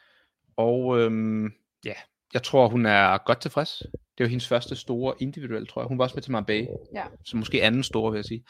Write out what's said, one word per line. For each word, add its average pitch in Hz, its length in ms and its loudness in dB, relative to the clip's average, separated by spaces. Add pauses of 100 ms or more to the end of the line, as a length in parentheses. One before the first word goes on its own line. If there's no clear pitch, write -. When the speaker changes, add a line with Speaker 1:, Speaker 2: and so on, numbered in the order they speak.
(560)
Speaker 1:
Og, 123 440 2
øhm, 110 520 0 (320)
ja, 104 100 -8 (400)
jeg 123 80 0
tror, 131 260 4
hun 117 180 2
er 101 320 6
godt 117 220 0
tilfreds. - 380 -4 (140)
Det - 280 -12
er 123 40 2
jo 117 40 2
hendes 120 200 -4
første 127 280 -2
store 127 440 -4
individuelle, 127 460 -6
tror - 160 -8
jeg. 120 60 -8
Hun 127 100 -4
var 127 60 4
også 127 120 -4
med 110 60 -8
til 131 100 -8
Marbella. 110 380 -2 (240)
Speaker 2:
Ja. 180 100 -6 (200)
Speaker 1:
Så - 120 -6
måske 110 260 0
anden 113 200 4
store, 110 300 -2
vil 107 60 -4
jeg 104 60 -6
sige. 113 260 -10